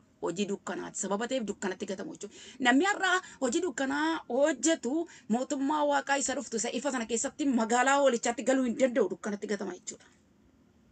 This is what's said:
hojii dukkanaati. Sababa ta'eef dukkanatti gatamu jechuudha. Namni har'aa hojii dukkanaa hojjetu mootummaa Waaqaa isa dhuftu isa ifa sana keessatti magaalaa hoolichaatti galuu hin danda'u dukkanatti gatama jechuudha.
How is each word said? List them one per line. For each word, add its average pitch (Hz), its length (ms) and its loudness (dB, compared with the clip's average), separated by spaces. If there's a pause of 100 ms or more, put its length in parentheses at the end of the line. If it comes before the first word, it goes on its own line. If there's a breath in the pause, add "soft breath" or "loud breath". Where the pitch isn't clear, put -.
(180)
hojii 175 300 -4
dukkanaati. 180 520 -8
Sababa 202 280 -2
ta'eef 262 180 -4
dukkanatti 196 400 -6
gatamu 190 280 -8
jechuudha. - 220 -16 (220 loud breath)
Namni 262 280 4
har'aa 381 320 2 (180 loud breath)
hojii 262 260 0
dukkanaa 294 480 -2 (180)
hojjetu 277 680 2 (320 loud breath)
mootummaa 269 600 0
Waaqaa 277 320 2
isa 269 180 -2
dhuftu 240 220 -4
isa 226 140 -2
ifa 262 200 -2
sana 240 140 -2
keessatti 254 420 -4
magaalaa 247 500 4
hoolichaatti 247 460 2
galuu 262 220 2
hin 233 120 -2
danda'u 247 320 2
dukkanatti 202 380 -6
gatama 202 260 -4
jechuudha. - 320 -16 (880)